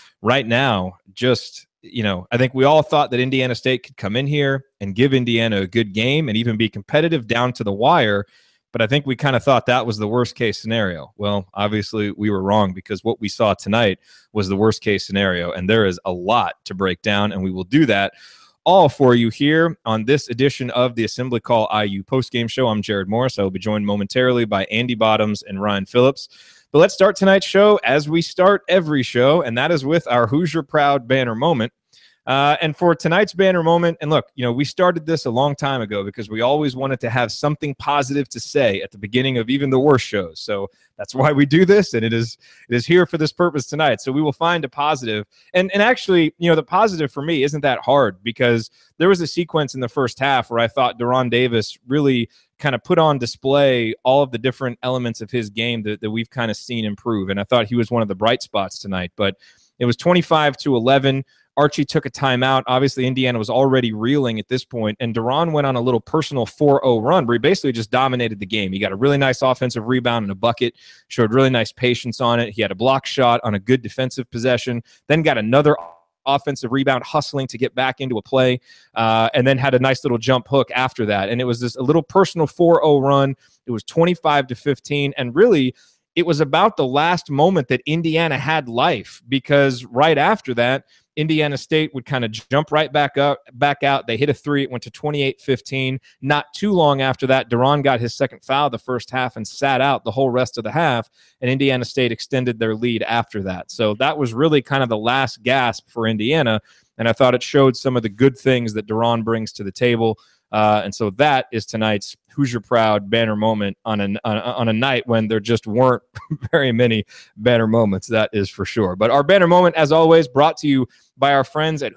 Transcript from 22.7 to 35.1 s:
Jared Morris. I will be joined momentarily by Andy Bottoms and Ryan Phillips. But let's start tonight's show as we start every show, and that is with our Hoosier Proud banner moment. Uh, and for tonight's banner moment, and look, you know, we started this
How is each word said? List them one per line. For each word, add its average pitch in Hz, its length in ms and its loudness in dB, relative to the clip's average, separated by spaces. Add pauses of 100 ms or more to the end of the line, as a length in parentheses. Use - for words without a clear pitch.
Jared 98 260 -4
Morris. 120 320 -2
I 101 40 0
will 98 60 0
be 92 100 -8
joined 107 260 -4
momentarily 120 580 0
by 101 220 -2
Andy 120 280 -2
Bottoms 110 480 2
and 98 200 -10
Ryan 101 240 -2
Phillips. 127 420 0 (460)
But 143 60 4
let's 190 140 6
start 196 220 2
tonight's 190 320 2
show 208 380 4
as 143 240 0
we 165 120 0
start 185 460 2
every 156 360 2
show, 135 380 2
and 117 160 -4
that 143 140 0
is 143 140 -2
with 156 200 0
our 120 220 2
Hoosier 156 360 -2
Proud 143 440 0
banner 127 260 0
moment. 123 380 0 (540)
Uh, 139 360 2
and 156 140 -2
for 175 180 2
tonight's 175 400 0
banner 185 300 2
moment, 170 380 2
and 147 80 -4
look, 151 160 2 (100)
you 131 80 -6
know, 120 80 0
we 131 140 -2
started 175 400 0
this 160 200 -2